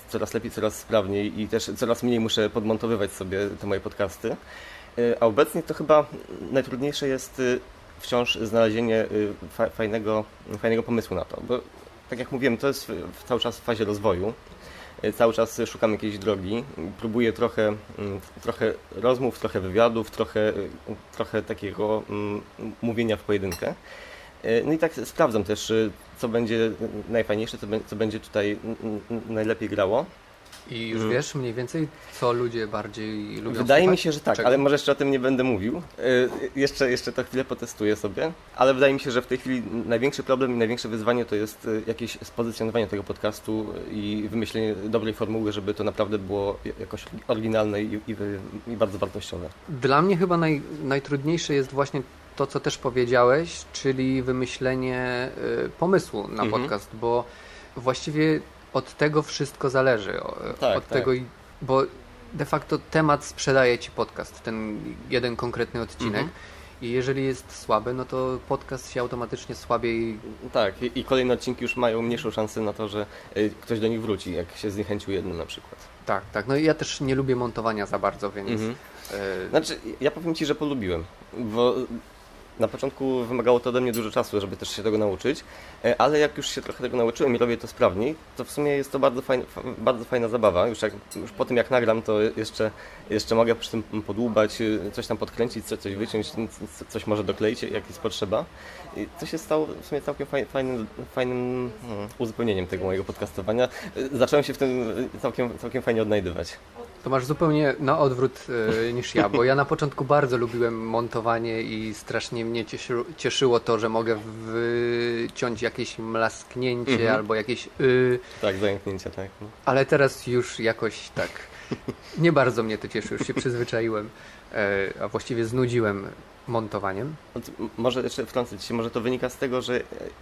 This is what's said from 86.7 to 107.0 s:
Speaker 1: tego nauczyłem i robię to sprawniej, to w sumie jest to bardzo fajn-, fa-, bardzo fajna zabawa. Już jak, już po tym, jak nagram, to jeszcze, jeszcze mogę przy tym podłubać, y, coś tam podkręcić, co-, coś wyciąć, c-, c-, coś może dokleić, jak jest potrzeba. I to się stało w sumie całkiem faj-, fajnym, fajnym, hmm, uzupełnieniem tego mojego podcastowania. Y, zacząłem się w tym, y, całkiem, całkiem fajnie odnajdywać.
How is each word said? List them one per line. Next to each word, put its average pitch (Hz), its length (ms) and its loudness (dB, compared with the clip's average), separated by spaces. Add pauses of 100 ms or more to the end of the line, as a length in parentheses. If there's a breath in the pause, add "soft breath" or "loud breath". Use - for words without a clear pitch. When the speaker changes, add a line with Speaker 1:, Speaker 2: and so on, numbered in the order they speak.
Speaker 1:
tego 123 140 0
nauczyłem 120 380 4
i - 20 2
robię 117 200 4
to 117 100 -10
sprawniej, 113 480 2 (220)
to 131 60 -6
w - 80 -10
sumie 147 200 2
jest 139 200 0
to 143 80 -2
bardzo 131 220 4
fajn-, 131 240 0
fa-, - 160 -12 (160)
bardzo 117 280 2
fajna 117 220 0
zabawa. 107 400 4
Już 113 140 -2
jak, 104 120 0 (220)
już 92 160 -8
po - 140 0
tym, 123 120 2
jak 120 140 2
nagram, 113 300 4
to 107 200 2
jeszcze, 110 500 0 (380 loud breath)
jeszcze 110 260 2
mogę 117 200 6
przy - 160 -10
tym 113 120 -2 (240)
podłubać, 107 540 2
y, 110 180 2 (140)
coś 113 140 -6
tam 113 100 -2
podkręcić, 107 480 -2
co-, 107 120 -4
coś 98 180 -6
wyciąć, 104 360 -2
c-, 113 160 -4 (320)
c-, - 100 -10
coś - 180 -6
może 107 160 2
dokleić, 107 400 0
jak 101 240 -4
jest - 120 -14
potrzeba. 107 460 -2 (520 loud breath)
I 107 100 -6 (120)
to 165 60 -6
się 160 120 -6
stało 156 300 0 (140)
w - 40 -16
sumie 143 160 -4
całkiem 143 260 -6
faj-, 139 180 -2
fajnym, 131 420 -4 (280)
fajnym, 123 560 -2 (160)
hmm, 104 200 -6 (100)
uzupełnieniem 110 500 0
tego 92 180 -4
mojego 95 180 0
podcastowania. 107 640 -2 (300 loud breath)
Y, 131 200 -2
zacząłem 143 260 6
się 139 100 -2
w - 40 -8
tym, 127 320 0 (260)
y, - 60 -10
całkiem, 120 360 -2
całkiem 120 240 -4
fajnie 113 200 2
odnajdywać. 92 560 0 (460)